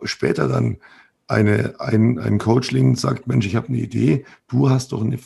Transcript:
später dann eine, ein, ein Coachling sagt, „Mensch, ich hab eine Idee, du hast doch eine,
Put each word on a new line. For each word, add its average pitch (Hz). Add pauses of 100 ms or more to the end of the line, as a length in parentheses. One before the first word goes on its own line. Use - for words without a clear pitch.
später -
dann 120 (520)
eine, 104
ein, 110
ein 107
Coachling 131
sagt, 123
„Mensch, 123
ich 95
hab 117
eine 123
Idee, 120 (220)
du 135
hast 127
doch 110
eine, 120